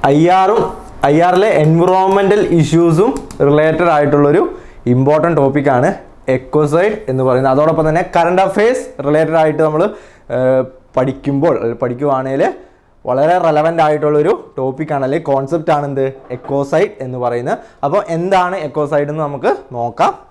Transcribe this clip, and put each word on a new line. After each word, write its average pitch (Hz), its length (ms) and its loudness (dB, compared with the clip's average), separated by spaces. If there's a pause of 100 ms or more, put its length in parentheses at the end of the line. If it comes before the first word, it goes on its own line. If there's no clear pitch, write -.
(140)
ഐ 147 40 4 (220)
ആറും, 202 240 2 (480)
ഐ 151 40 4 (120)
ആറിലെ 190 240 2 (140)
എൻവിറോൺമെന്റൽ 190 800 2 (180)
ഇഷ്യൂസും 165 520 2 (360)
റിലേറ്റഡ് 160 480 2
ആയിട്ടുള്ളൊരു 147 460 2 (520)
ഇമ്പോർട്ടന്റ് 151 480 2
ടോപ്പിക്കാണ് 139 480 2 (460)
എക്കോസൈഡ് 156 580 0 (160)
എന്ന് 131 160 -2
പറയുന്നത്. 131 280 2
അതോടൊപ്പം 156 340 2
തന്നെ 165 140 0 (120)
കറന്റ് 175 340 2
അഫയേഴ്സ് 233 340 0 (240)
റിലേറ്റഡ് 156 360 2
ആയിട്ട് 156 240 0
നമ്മൾ, 151 140 0 (540)
ഏഹ്, 127 260 2 (340)
പഠിക്കുമ്പോൾ, 135 600 0 (260)
പഠിക്കുവാണേൽ 135 600 -2 (680)
വളരെ 139 260 0 (120)
റെലവന്റ് 160 400 0
ആയിട്ടുള്ളൊരു 151 460 2 (260)
ടോപ്പിക്കാണ്, 135 480 -4
അല്ലെങ്കിൽ 151 260 -4
കോൺസെപ്റ്റ് 147 440 -2
ആണ് 143 140 -2
എന്ത്? 135 160 -2 (300)
എക്കോസൈഡ് 143 580 -2 (120)
എന്ന് 127 180 -10
പറയുന്നത്. 123 360 -4 (260)
അപ്പോൾ 170 160 0 (140)
എന്താണ് 180 400 0 (120)
എക്കോസൈഡ് 147 460 -2
എന്ന് 156 140 -4
നമുക്ക് 143 240 -4 (260)
നോക്കാം. 120 360 -2 (180)